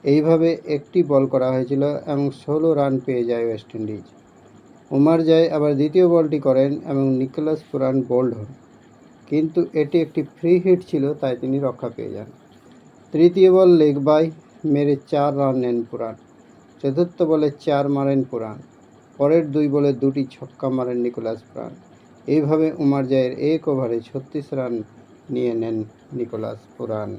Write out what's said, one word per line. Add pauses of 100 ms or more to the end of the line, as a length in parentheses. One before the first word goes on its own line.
এইভাবে (260)
একটি (120)
বল (100)
করা
হয়েছিল (280)
এবং (160)
ষোলো (100)
রান (120)
পেয়ে
যায়
ওয়েস্ট
ইন্ডিজ। (840)
উমার (100)
জাই (100)
আবার
দ্বিতীয় (100)
বলটি
করেন (200)
এবং (140)
নিকোলাস (100)
পুরান (140)
বোল্ড
হন, (800)
কিন্তু (220)
এটি
একটি (140)
ফ্রি (100)
হিট (120)
ছিল, (180)
তাই
তিনি (100)
রক্ষা
পেয়ে
যান। (840)
তৃতীয়
বল (120)
লেগ (120)
বাই (500)
মেরে (160)
চার
রান
নেন (120)
পুরান। (680)
চতুর্থ (140)
বলে (180)
চার (100)
মারেন
পুরান। (600)
পরের (120)
দুই
বলে (100)
দুটি (120)
ছক্কা (100)
মারেন
নিকোলাস
পুরান। (600)
এইভাবে (160)
উমার
জাইয়ের (180)
এক
ওভারে (120)
ছত্রিশ (100)
রান (600)
নিয়ে
নেন (400)
নিকোলাস (160)
পুরান।